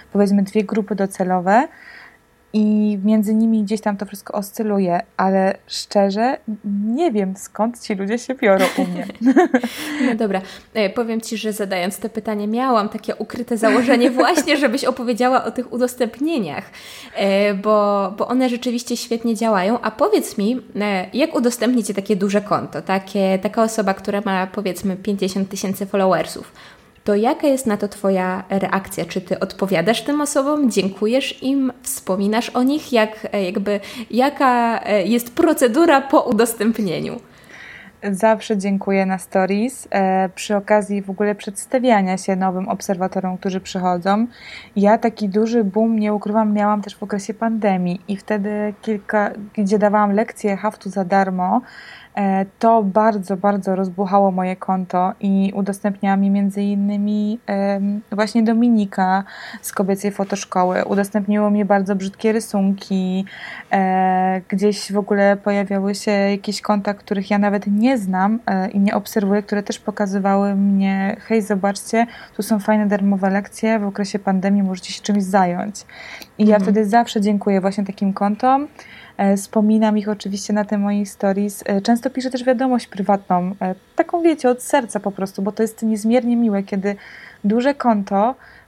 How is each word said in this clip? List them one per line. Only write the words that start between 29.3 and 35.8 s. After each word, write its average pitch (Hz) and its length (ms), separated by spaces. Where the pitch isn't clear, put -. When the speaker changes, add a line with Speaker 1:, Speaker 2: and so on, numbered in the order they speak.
Speaker 2:
odpowiadasz 190 640
tym 294 180
osobom, 285 500
dziękujesz 214 720
im, 262 280
wspominasz 202 680
o 247 140
nich? 285 300
Jak, 220 380
e, 208 120
jakby, 196 360
jaka, 247 760
e, 202 180
jest 233 320
procedura 277 640